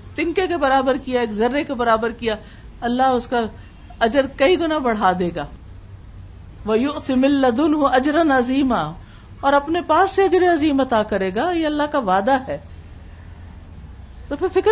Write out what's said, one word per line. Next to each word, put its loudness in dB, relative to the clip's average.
تنکے 0
کے -2
برابر 2
کیا، -2
ایک -2
ذرے 0
کے -6
برابر 2
کیا، -4
اللہ 0
اس 2
کا -2
اجر 2
کئی 4
گنا 0
بڑھا 2
دے 0
گا۔ -6
وَيُؤْتِ 0
مِن 4
لَّدُنْهُ 4
أَجْرًا 4
عَظِيمًا، 0
اور 2
اپنے 2
پاس 4
سے 2
اجر 4
عظیم 2
عطا 2
کرے -2
گا، 0
یہ 0
اللہ -2
کا 0
وعدہ 2
ہے۔ -6
تو -6
پھر -2
فکر 2